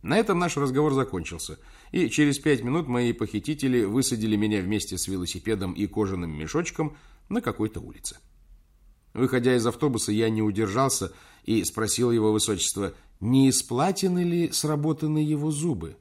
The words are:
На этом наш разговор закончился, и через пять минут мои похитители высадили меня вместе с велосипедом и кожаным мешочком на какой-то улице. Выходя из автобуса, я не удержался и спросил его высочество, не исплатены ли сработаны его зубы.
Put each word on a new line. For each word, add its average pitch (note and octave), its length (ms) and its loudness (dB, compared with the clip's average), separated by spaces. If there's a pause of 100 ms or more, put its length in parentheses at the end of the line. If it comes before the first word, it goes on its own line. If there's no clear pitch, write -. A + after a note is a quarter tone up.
На B2+ 160 0
этом G#3+ 220 2
наш F3 180 0
разговор C#3+ 380 2
закончился, F2 640 -4 (340)
и E3+ 160 2
через C#3+ 300 2
пять C#3+ 240 0
минут C#3 260 -2
мои A#2+ 240 2
похитители B2 720 0
высадили A2 520 0
меня G#2 260 2
вместе F#2+ 340 -4
с E2+ 100 -4
велосипедом F#2+ 680 -4
и G2+ 120 -2
кожаным F#2+ 440 -2
мешочком D3 680 -4 (320)
на A#3 140 -2
какой-то - 380 -4
улице. - 360 -14 (960)
Выходя B2+ 420 2
из A#2 120 2
автобуса, A#2 460 0
я A2 180 2
не A2 100 0
удержался G#2+ 720 0 (320)
и G#2+ 200 2
спросил A2 460 0
его A2 220 4
высочество, G2+ 640 0 (260)
не C3 300 6
исплатены F3+ 720 0
ли E3+ 280 0
сработаны D3+ 680 0
его D3+ 320 0
зубы. C#3 500 -4